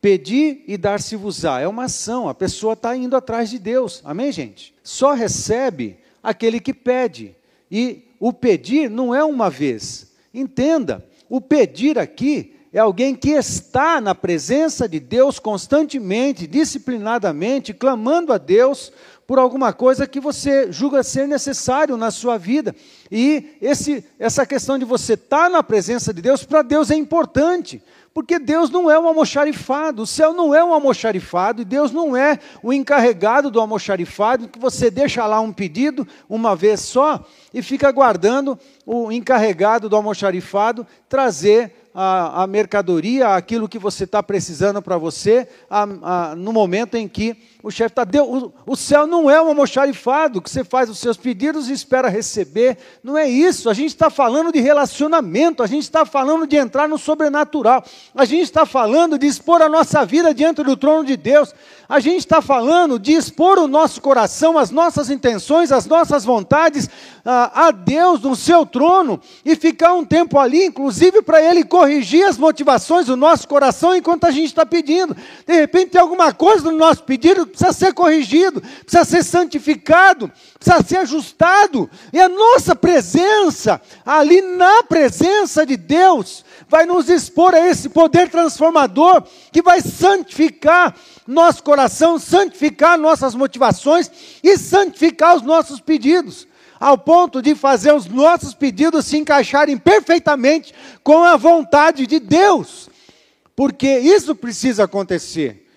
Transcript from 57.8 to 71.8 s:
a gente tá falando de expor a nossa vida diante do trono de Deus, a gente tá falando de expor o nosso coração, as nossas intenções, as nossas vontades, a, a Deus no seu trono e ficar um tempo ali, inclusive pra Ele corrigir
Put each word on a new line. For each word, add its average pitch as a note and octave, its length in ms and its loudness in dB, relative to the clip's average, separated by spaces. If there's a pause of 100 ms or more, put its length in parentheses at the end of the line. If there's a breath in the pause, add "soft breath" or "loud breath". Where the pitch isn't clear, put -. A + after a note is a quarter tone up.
a C4 120 2
gente D4+ 260 -2
tá D#4 160 2
falando C#4+ 500 0
de C4+ 120 0
expor E4 340 2
a D#4 60 4
nossa D4+ 360 2
vida D4+ 300 0
diante D4+ 300 0
do C4 120 0
trono D4+ 280 0
de C4 120 -2
Deus, B3 380 0 (340 soft breath)
a C#4 120 0
gente D#4 260 -2
tá D#4+ 160 2
falando C#4 560 0
de G#3+ 140 -2
expor E4+ 460 2
o D#4 100 2
nosso D4 320 0
coração, C#4 580 2
as A3 120 0
nossas D4 380 -2
intenções, C4+ 640 -2
as B3+ 160 0
nossas D4+ 380 0
vontades, C4 640 0 (340 loud breath)
a, B3+ 440 2
a - 20 4
Deus C#4+ 500 0
no C4 140 -2
seu E4 320 2
trono D4 540 0 (240 soft breath)
e D#4 100 2
ficar E4 400 2
um F4 100 -2
tempo D#4 340 2
ali, C#4 260 2
inclusive D#4 580 2
pra D#4+ 200 4
Ele E4+ 220 4
corrigir D4 640 2